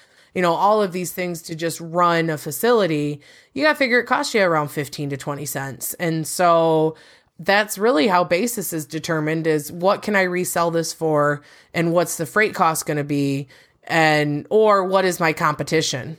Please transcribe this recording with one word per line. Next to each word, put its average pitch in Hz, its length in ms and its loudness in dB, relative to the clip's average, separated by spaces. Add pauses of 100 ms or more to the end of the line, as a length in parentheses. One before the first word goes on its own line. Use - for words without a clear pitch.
(340)
you 185 80 -2
know, 170 120 2
all 208 280 2
of 190 100 0
these 180 200 -6
things 175 320 -6
to 165 120 -10
just 160 240 -6
run 170 500 0
a 151 80 -4
facility, 160 840 0 (320)
you 269 100 -4
gotta 302 140 2
figure 247 220 2
it 240 60 -4
costs 269 280 -2
you 214 80 4
around 156 280 2
fifteen 143 400 -6
to 139 80 -6
twenty 143 280 -8
cents. 135 500 -8
And 160 320 -2
so 165 680 2 (440)
that's 202 380 0
really 254 300 2
how 180 160 4
basis 180 500 -2
is 156 120 -4
determined, 160 640 -2
is 151 240 0
what 175 300 0
can 208 140 -2
I 190 80 4
resell 180 480 0
this 165 220 -2
for 147 480 0 (320)
and 170 180 0
what's 170 260 0
the 165 100 -4
freight 214 260 0
cost 160 320 0
gonna 151 180 -2
be, 143 440 -2 (380)
and, 151 640 2
or 208 360 4
what 190 180 2
is 180 160 0
my 160 140 2
competition? 151 840 -2